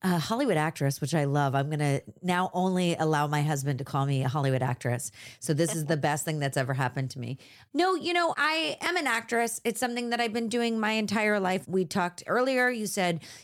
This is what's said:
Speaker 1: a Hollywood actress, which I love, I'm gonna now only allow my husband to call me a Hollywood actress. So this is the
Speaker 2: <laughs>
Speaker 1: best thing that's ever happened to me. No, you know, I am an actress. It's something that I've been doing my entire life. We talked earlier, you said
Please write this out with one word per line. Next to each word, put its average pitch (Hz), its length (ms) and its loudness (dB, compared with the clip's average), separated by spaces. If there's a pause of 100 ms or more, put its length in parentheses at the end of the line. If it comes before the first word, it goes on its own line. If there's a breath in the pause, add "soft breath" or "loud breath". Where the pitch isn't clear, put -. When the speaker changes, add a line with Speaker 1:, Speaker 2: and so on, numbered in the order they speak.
Speaker 1:
a 180 180 2
Hollywood 226 360 2
actress, 151 460 0
which 139 120 -4
I 151 120 2
love, 143 280 2
I'm 139 160 2
gonna 147 300 0 (220)
now 180 320 0
only 180 420 2
allow 156 320 2
my 147 140 0
husband 139 380 0
to 135 40 -6
call 135 220 0
me 139 180 0
a 131 60 2
Hollywood 131 320 2
actress. 123 500 -2 (300 loud breath)
So 165 120 0
this 160 220 2
is 156 100 -2
the 156 120 0
Speaker 2:
<laughs> 143 100 0
Speaker 1:
best 147 160 0
thing 156 160 -4
that's 139 160 -2
ever 131 180 0
happened 131 380 -2
to - 80 -12
me. 123 200 -8 (340 loud breath)
No, 359 220 2
you 330 180 -4
know, 349 240 2
I 311 420 0
am 339 160 -2
an 339 100 0
actress. 233 600 0
It's 220 160 -2
something 240 300 -2
that 233 100 0
I've 233 100 0
been 233 160 -2
doing 233 320 0
my 214 120 0
entire 214 500 2
life. 185 260 0
We 190 160 0
talked 175 420 -2
earlier, 254 440 2
you 220 180 -4
said 175 340 0 (220 loud breath)